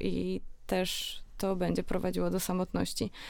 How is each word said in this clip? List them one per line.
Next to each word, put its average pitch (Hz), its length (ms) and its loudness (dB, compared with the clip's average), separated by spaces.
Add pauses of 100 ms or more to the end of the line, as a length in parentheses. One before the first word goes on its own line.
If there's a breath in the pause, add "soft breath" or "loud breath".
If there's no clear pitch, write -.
i 185 400 0 (260)
też - 560 0 (140)
to 190 200 2
będzie 175 260 2
prowadziło 180 480 2
do 185 100 2
samotności. 185 680 0 (200 loud breath)